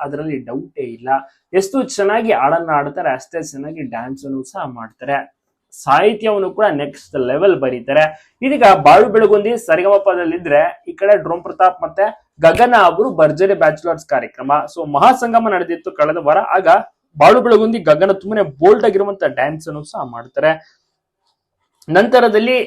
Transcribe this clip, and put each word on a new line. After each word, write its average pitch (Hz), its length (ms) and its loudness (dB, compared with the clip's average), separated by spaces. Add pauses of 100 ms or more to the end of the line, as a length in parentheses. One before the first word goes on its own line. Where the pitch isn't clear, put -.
ಅದರಲ್ಲಿ 147 380 -8
ಡೌಟೇ 123 440 -12
ಇಲ್ಲ. 117 260 -12 (440)
ಎಷ್ಟು 196 300 -2
ಚೆನ್ನಾಗಿ 214 500 -2
ಹಾಡನ್ನ 156 380 -2
ಆಡ್ತಾರೆ, 147 420 -4
ಅಷ್ಟೇ 151 300 -10
ಚೆನ್ನಾಗಿ 147 400 -14
ಡ್ಯಾನ್ಸ್ 131 420 -12
ಅನ್ನು 135 180 -10
ಸಹ 175 220 -14
ಮಾಡ್ತಾರೆ. 127 520 -10 (580)
ಸಾಹಿತ್ಯವನ್ನು 202 760 0
ಕೂಡ 202 140 -2
ನೆಕ್ಸ್ಟ್ 147 520 -6
ಲೆವೆಲ್ 147 440 0
ಬರೀತಾರೆ. 131 440 0 (380)
ಇದೀಗ 262 200 -2 (200)
ಬಾಳು 180 260 6
ಬೆಳಗುಂದಿ 208 480 2
ಸರಿಗಮಪದಲ್ಲಿದ್ರೆ, 175 1300 0
ಈ 175 40 -12
ಕಡೆ 196 240 2
ಡ್ರೋನ್ 170 260 -4
ಪ್ರತಾಪ್ 180 400 -2
ಮತ್ತೆ 196 220 -4 (360)
ಗಗನ 240 380 4
ಅವರು 196 320 2
ಭರ್ಜರಿ 165 440 0
ಬ್ಯಾಚುಲರ್ಸ್ 160 520 -2
ಕಾರ್ಯಕ್ರಮ. 131 460 -6 (140)
So 156 240 -12
ಮಹಾಸಂಗಮ 233 580 0
ನಡೆದಿತ್ತು 175 440 -6
ಕಳೆದ 156 240 -2
ವಾರ. 156 220 0
ಆಗ 190 300 -2 (500)
ಬಾಳು 190 220 6
ಬೆಳಗುಂದಿ 220 380 2
ಗಗನ 165 340 2
ತುಂಬಾನೇ 196 300 -4
ಬೋಲ್ಡ್ 180 420 2
ಆಗಿರುವಂತ 202 400 -2
ಡ್ಯಾನ್ಸ್ 151 440 -4
ಅನ್ನು 151 160 -12
ಸಹ 170 200 -12
ಮಾಡ್ತಾರೆ. 123 460 -4 (1400)
ನಂತರದಲ್ಲಿ 226 680 2 (100)